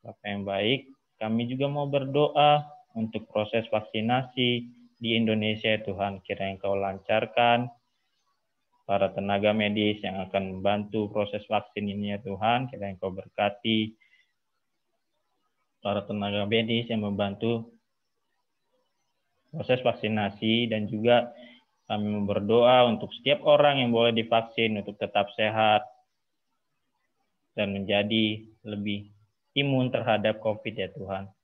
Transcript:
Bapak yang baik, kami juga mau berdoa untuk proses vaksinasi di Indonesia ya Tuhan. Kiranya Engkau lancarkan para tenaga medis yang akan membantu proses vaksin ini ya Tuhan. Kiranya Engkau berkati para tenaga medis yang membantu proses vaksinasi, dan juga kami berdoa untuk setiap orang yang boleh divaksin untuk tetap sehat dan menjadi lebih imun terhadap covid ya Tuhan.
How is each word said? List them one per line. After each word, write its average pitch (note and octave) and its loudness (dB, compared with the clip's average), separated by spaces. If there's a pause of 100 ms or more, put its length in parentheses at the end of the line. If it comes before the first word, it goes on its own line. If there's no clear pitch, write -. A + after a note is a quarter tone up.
Bapak G#2 -14
yang G2+ -6
baik, G#2 -2 (240)
kami A2+ -4
juga C3 -4
mau C#3+ -4
berdoa D3 2 (320)
untuk A2 -6
proses A2 -2
vaksinasi B2 -2 (520)
di A2+ -4
Indonesia A2 0
ya G#2+ -2
Tuhan. G2 -6
Kiranya G2 -8
Engkau G2 -2
lancarkan A2+ 0 (1120)
para G2 0
tenaga G2+ 0
medis G#2+ 2
yang F#2+ -6
akan F#2+ -4
membantu G#2 -2
proses G#2+ -4
vaksin G#2 -4
ini G2+ -6
ya G2+ -8
Tuhan. A2+ -2
Kiranya G2 -10
Engkau F#2+ -6
berkati G#2+ -2 (1800)
para G2+ -2
tenaga G2+ -4
medis A2+ 0
yang A2+ -2
membantu G2+ -4 (1800)
proses B2+ -2
vaksinasi, A2 0
dan G#2+ -2
juga A#2 2 (560)
kami G#2 -2
berdoa A#2+ 6
untuk A2 -2
setiap D3 0
orang D3 6
yang A#2+ 0
boleh A#2 4
divaksin A2+ 0
untuk G2+ -8
tetap G2+ 0
sehat G#2+ 4 (1800)
dan G2+ -2
menjadi G#2+ 0 (160)
lebih G#2 -6 (480)
imun C3+ 2
terhadap A2 0
covid G#2+ -4
ya F#2+ -4
Tuhan. F#2+ -10 (100)